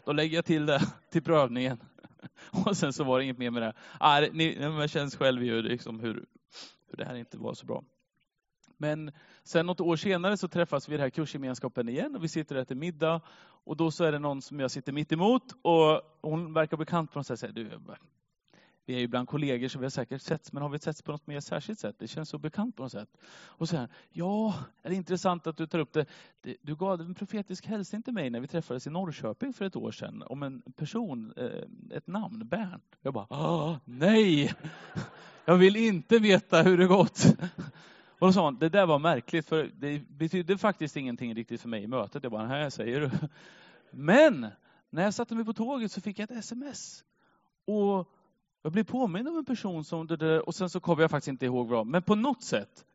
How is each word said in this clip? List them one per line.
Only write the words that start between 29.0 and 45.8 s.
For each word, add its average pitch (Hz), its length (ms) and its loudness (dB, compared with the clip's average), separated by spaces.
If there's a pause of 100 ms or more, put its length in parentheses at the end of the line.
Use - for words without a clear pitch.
för 202 120 -6
ett 190 120 -6
år 113 140 -6
sedan 110 360 -12
om 139 160 -10
en 135 200 -8 (140)
person, 143 600 -6
eh, - 600 -8
ett - 100 -12
namn, 220 420 -8
Bernt." 185 540 -8
Jag 131 120 -4
bara, 101 160 -6
"Ah, 156 540 -2
nej! 160 680 4 (460)
<laughs> - 460 -14
Jag 175 120 8
vill 190 200 10
inte 220 420 4
veta 190 440 6
hur 180 160 8
det 185 80 8
gått." - 380 6 (960)
Och 180 60 8
då 190 60 10
sa 185 120 6
hon, 135 140 0
"Det 160 100 4
där 190 180 6
var 151 120 6
märkligt, 156 480 0
för 156 240 0 (100)
det 143 380 -8
betydde 175 400 0
faktiskt 180 380 -2
ingenting 120 380 -6
riktigt 117 260 -8
för 120 80 -12
mig 110 140 -6
i 104 40 -8
mötet." 123 360 -4
Jag 120 100 -8
bara, 110 160 -6
"Nej, 139 220 -4
säger 120 300 -4
du?" 143 100 -2 (840)
Men 165 540 6 (460)
när 156 100 -2
jag 202 120 0
satte 233 200 -6
mig 226 100 -2
på 220 80 -4
tåget 226 400 -4